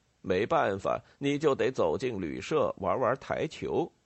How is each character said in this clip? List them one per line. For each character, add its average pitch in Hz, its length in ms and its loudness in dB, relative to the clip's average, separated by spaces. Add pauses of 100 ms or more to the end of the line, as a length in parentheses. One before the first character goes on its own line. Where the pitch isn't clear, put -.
(220)
没 95 240 2
办 117 320 2
法， 65 240 -2 (160)
你 143 220 -2
就 139 160 4
得 113 160 2
走 90 260 2
进 117 220 -4
旅 71 220 -4
社 127 380 0
玩 95 200 0
玩 123 160 2
台 - 320 -4
球。 - 420 -2 (160)